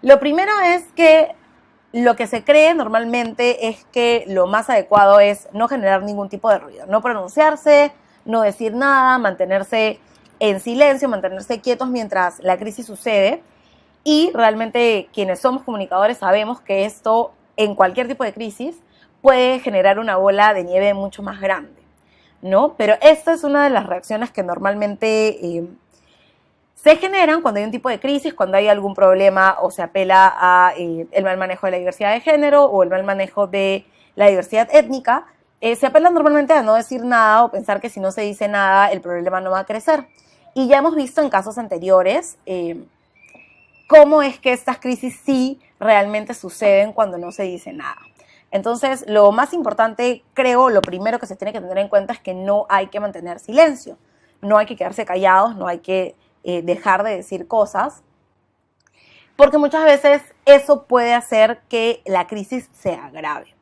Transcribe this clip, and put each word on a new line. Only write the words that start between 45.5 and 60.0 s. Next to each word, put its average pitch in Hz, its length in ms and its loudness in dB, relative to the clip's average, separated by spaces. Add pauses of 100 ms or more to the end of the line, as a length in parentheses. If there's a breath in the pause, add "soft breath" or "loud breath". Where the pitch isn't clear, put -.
realmente 208 520 0
suceden 202 600 0
cuando 196 260 -4
no 175 140 -12
se 202 100 -10
dice 180 300 -12
nada. - 260 -14 (540 soft breath)
Entonces, 240 560 -4
lo 208 240 6
más 247 200 -2
importante, 233 680 -4 (100)
creo, 247 380 2
lo 202 100 0
primero 190 380 -6
que - 80 -12
se 196 80 -16
tiene 196 180 -10
que 214 80 -12
tener 180 180 -8
en 202 100 -4
cuenta 202 240 -2
es - 80 -12
que 185 140 -12
no 202 340 -4
hay 196 180 0
que 202 140 -12
mantener 175 400 -12
silencio, 277 580 0 (420)
no 208 180 2
hay 214 80 0
que 226 100 -14
quedarse 185 280 -8
callados, 190 520 0
no 185 100 -10
hay 175 140 -8
que, 185 340 -6 (300)
eh, 175 180 -8
dejar 185 400 -2
de 214 140 -6
decir 180 300 -12
cosas, 202 560 -4 (1300 soft breath)
porque 285 220 4
muchas 294 260 -2
veces 285 380 4 (240)